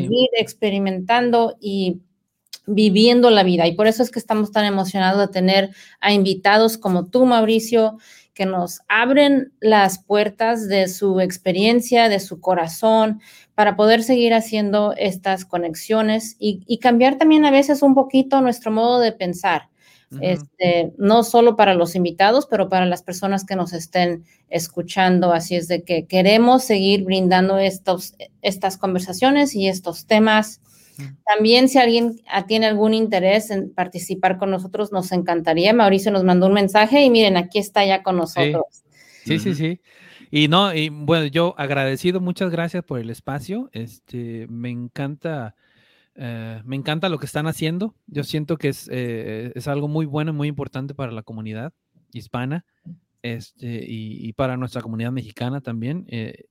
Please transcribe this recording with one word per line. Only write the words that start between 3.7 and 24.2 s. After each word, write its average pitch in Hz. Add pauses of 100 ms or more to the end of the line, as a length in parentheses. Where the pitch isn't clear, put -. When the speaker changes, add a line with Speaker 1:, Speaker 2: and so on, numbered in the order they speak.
Speaker 1:
por 214
eso 226
es 240
que 240
estamos 214
tan 214
emocionados 190
de 202
tener 190 (300)
a 208
invitados 202
como 180
tú, 254
Mauricio, 226 (360)
que 196
nos 180
abren 269
las 202
puertas 214
de 190
su 190
experiencia, 226
de 202
su 190
corazón, 214 (360)
para 208
poder 226
seguir 233
haciendo 208
estas 185
conexiones 214
y, 202
y 233
cambiar 254
también 311
a 294
veces 277
un 277
poquito 269
nuestro 247
modo 240
de 226
pensar. 180 (440)
Speaker 2:
Ujú. 139
Speaker 1:
Este, 170
no 214
solo 233
para 202
los 170
invitados, 190
pero 190
para 185
las 175
personas 196
que 190
nos 175
estén 175 (240)